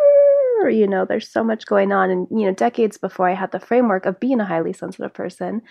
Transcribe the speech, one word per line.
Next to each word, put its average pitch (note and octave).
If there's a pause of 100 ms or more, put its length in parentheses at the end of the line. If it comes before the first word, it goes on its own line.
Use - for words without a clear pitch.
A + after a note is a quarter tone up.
(680)
you A3
know, F#3+
there's -
so A3+
much A3
going G3+
on." F#3+
And, F#3
you G#3+
know, F#3+
decades A#3
before F#3+
I F3+
had F#3+
the F#3
framework A3+
of F#3
being B3+
a G#3
highly E3+
sensitive F#3+
person F#3+